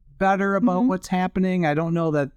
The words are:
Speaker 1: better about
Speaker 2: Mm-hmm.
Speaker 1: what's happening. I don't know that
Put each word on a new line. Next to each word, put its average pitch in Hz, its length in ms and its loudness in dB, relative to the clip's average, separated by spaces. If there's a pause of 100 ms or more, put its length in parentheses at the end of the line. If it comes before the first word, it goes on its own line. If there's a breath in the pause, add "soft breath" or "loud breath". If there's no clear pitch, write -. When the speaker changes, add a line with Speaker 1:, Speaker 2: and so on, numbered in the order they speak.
(180)
Speaker 1:
better 196 380 0
about 185 240 2
Speaker 2:
Mm-hmm. 247 80 2
Speaker 1:
what's 185 200 -4
happening. 185 580 0
I 147 80 2
don't 165 200 -2
know 165 160 0
that 143 260 -2